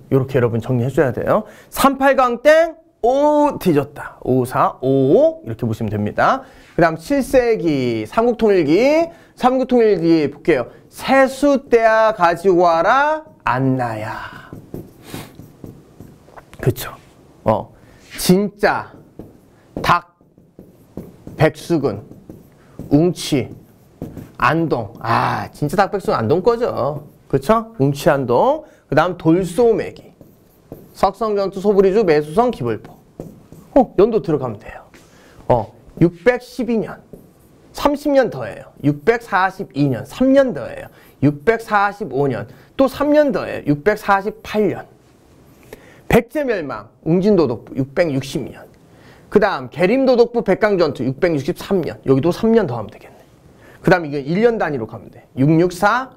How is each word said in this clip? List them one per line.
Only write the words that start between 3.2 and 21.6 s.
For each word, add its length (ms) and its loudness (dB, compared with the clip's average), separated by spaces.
뒤졌다. 640 -2
오오사, 600 -2
오오오 680 2
이렇게 200 -8
보시면 240 -4
됩니다. 520 0
그 60 2
다음 140 2
칠 260 -2
세기, 840 0
삼국통일기, 1000 2
삼국통일기 960 2
볼게요. 360 -2
세수대야 1200 2
가지고 480 2
와라, 640 2
안나야. 680 -2
그쵸? 320 -6
어, 280 -2
진짜 720 0
닭 360 -2
백숙은 680 -2